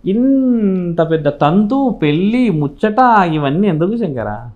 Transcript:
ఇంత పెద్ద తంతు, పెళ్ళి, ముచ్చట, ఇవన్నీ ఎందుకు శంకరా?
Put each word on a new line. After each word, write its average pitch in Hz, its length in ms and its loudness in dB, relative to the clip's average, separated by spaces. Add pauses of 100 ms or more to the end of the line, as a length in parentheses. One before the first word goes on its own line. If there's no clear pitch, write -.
ఇంత 202 1040 0
పెద్ద 151 180 0
తంతు, 208 720 0
పెళ్ళి, 196 480 0
ముచ్చట, 170 480 -2 (340)
ఇవన్నీ 151 360 0
ఎందుకు 175 280 -2
శంకరా? 120 600 -6